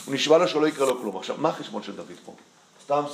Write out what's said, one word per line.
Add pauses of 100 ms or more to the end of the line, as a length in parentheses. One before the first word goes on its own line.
הוא
נשבע
לו
שלא
יקרה
לו
כלום.
עכשיו,
מה
החשבון
של
דוד
פה? (500)
סתם (120)